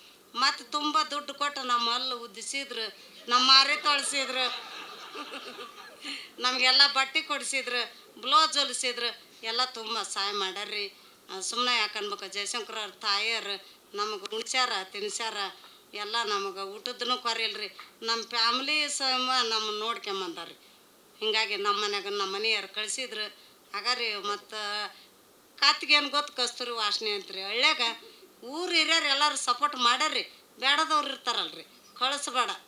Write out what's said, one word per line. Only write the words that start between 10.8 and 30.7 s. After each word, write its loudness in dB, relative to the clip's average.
ಆ, -8
ಸುಮ್ನೆ 0
ಯಾಕೆ 0
ಅನ್ಬೇಕು, -6
ಜಯಶಂಕರ್ -6
ಅವ್ರ -6
ತಾಯಿಯರು -2
ನಮಗೆ -2
ಉಣ್ಸ್ಯಾರ, 0
ತಿನ್ಸ್ಯಾರ, -6
ಎಲ್ಲ -6
ನಮಗೆ -2
ಊಟದ್ದನ್ನು -4
ಕೊರಿಲ್ರಿ. -2
ನಮ್ಮ 0
ಫ್ಯಾಮಿಲಿ 2
ಸಮ 0
ನಮ್ಮನ್ನು 0
ನೋಡ್ಕೊಂಬಂದಾರ್ರಿ. -4
ಹಿಂಗಾಗಿ 2
ನಮ್ಮ 2
ಮನ್ಯಾಗ -2
ನಮ್ಮ -2
ಮನೆಯವ್ರು -2
ಕಳ್ಸಿದ್ರು. -6
ಆಗ -6
ರೀ -2
ಮತ್ತು -6
ಕಾತಿಗೆ 4
ಏನು 6
ಗೊತ್ತು 0
ಕಸ್ತೂರಿ -4
ವಾಸನೆ -2
ಅಂತ್ರಿ. -6
ಹಳ್ಳ್ಯಾಗ 2
ಊರು -4
ಹಿರಿಯರು 4
ಎಲ್ಲರೂ 4
support 0
ಮಾಡ್ಯಾರ್ರಿ. 4
ಬೇಡದವ್ರು 2